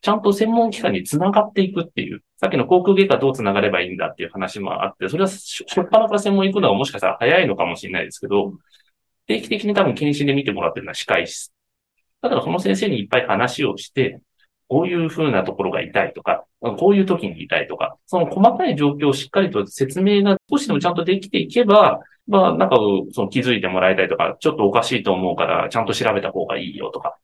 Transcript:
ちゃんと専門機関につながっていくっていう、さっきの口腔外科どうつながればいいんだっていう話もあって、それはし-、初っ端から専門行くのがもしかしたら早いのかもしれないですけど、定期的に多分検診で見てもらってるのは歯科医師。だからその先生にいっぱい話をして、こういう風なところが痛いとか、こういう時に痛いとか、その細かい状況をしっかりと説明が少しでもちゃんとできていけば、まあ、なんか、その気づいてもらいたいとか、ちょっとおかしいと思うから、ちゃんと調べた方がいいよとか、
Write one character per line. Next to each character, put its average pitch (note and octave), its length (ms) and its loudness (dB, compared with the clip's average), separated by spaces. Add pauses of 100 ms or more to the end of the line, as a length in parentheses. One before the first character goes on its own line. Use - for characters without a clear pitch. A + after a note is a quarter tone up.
ち - 80 -2
ゃ G3+ 60 4
ん A3 60 -4
と G3+ 120 2
専 A3 180 0
門 A#3 200 2
機 - 100 -10
関 - 120 0
に F#2+ 100 -4
つ - 140 -4
な F#3 140 2
が G#3+ 120 4
っ G#3+ 100 -6
て G3+ 80 0
い F#3+ 120 0
く F3 100 -4
っ - 20 -6
て - 160 -8
い - 120 -8
う、 - 100 -16 (140)
さ - 100 -2
っ - 40 2
き D#3 60 0
の B2+ 80 2
口 F3+ 180 4
腔 F#3+ 120 4
外 F#3+ 120 4
科 F3+ 100 4
ど C3+ 140 2
う - 20 -2
つ A#2 100 -6
な G2 100 2
が G2+ 80 2
れ G2+ 80 2
ば F2+ 120 0
い F2+ 60 -4
い - 40 -10
ん F2+ 60 -10
だ E2 100 -4
っ - 80 -8
て F2 80 -10
い - 20 -8
う E2 60 -10
話 F#2+ 280 -8
も F#2+ 240 -4
あ F#2+ 60 -4
っ - 80 -18
て、 F#2+ 120 -6
そ D3 80 -6
れ F#3+ 60 2
は F#3+ 60 2
し-、 - 380 -12
初 - 140 0
っ - 100 0
端 A3 160 6
か G3+ 60 -2
ら G3+ 60 2
専 G3+ 140 0
門 F#3+ 120 2
行 G3 80 0
く G3+ 80 0
の C#3 80 4
が G2 40 4
も A#2+ 120 0
し C3+ 60 -8
か - 80 -8
し - 20 -4
た F#2 60 2
ら - 120 0
早 D3 200 4
い E3+ 80 2
の G2 80 -2
か F2 100 -2
も E2+ 100 -6
し - 100 -16
れ F2+ 60 -10
な F2+ 100 -4
い - 40 -6
で - 60 -14
す - 80 -18
け - 80 -10
ど、 G2+ 260 0 (760)
定 A3 140 -2
期 - 80 -14
的 G#3+ 160 -2
に G#3 80 0
多 G3 100 2
分 C#3+ 100 2
検 D3 240 -2
診 C#3+ 80 0
で C#3 80 2
見 C#3 100 0
て A#2 80 -2
も F#2 100 -6
ら E2 100 0
っ - 20 -10
て - 60 -8
る - 60 -12
の - 60 -12
は - 40 -12
歯 - 100 -10
科 F#2+ 140 2
医 E2+ 80 -4
師。 - 240 -14 (680)
だ B3 80 -2
か C4+ 60 0
ら - 60 0
そ D3 100 -6
の F3 80 -2
先 G3 180 0
生 G3+ 120 -2
に B2+ 100 -2
い G2 60 -6
っ - 20 -20
ぱ B2 120 2
い - 80 -4
話 B2+ 380 -2
を - 120 -4
し - 120 -16
て、 - 300 -2 (480)
こ C#3 140 2
う F3+ 60 -2
い F3 60 -4
う E3 160 -2
風 D#3 220 -2
な F#2+ 120 0
と F#2 100 -6
こ - 100 -4
ろ F2+ 80 -2
が F#2 100 -4
痛 F2 240 -2
い E2+ 80 -8
と - 80 -16
か、 - 240 -2 (160)
こ A#2 280 0
う G3+ 60 6
い G3 60 4
う F#3 40 4
時 E3+ 220 -2
に E2 160 -10
痛 - 180 -2
い - 60 -8
と - 80 -8
か、 - 300 -6
そ F#3 140 -2
の E3+ 80 0
細 - 280 4
か F4+ 120 -2
い G#3+ 80 0
状 C#3+ 160 2
況 C#3+ 180 0
を C3+ 40 2
し - 120 -4
っ - 40 -20
か G3 120 0
り F#3 80 0
と G#2 160 -4
説 C3+ 360 -4
明 G3+ 200 4
が G3+ 160 2 (120)
少 C#4+ 80 0
し - 100 -2
で G#3+ 60 0
も C#3+ 60 0
ち D#3 60 -4
ゃ F3 60 2
ん E3+ 40 -4
と E3 80 -2
で F#3 160 0
き - 100 -14
て F#3 100 -2
い C3 80 -2
け A#3+ 160 2
ば、 G3+ 360 6 (280)
ま F#3+ 220 4
あ、 - 80 -2
な F#2+ 100 2
ん - 20 0
か、 B2+ 80 4 (340)
そ - 120 -4
の F#2+ 60 -4
気 C3+ 100 -2
づ A#2+ 160 2
い G2+ 60 -2
て F#2+ 60 -2
も F#2 120 0
ら F#2 120 4
い F#2+ 40 2
た F#2+ 80 2
い F2+ 40 0
と F2 80 -2
か、 E2 240 -2
ち - 80 0
ょ D3 60 2
っ - 40 -6
と G#2 100 4
お G2 40 4
か A#2 120 4
し A#2+ 160 -2
い - 20 -6
と G2+ 100 0
思 F#2 220 0
う - 20 -4
か F2 100 0
ら、 E2+ 240 0
ち - 60 -6
ゃ A#2 60 0
ん A2+ 60 -2
と - 80 -2
調 A2 180 0
べ G2 80 -2
た - 100 -4
方 F2 140 -4
が - 140 -6
い F2 60 -8
い - 120 -12
よ - 140 -10
と - 80 -10
か、 - 240 -10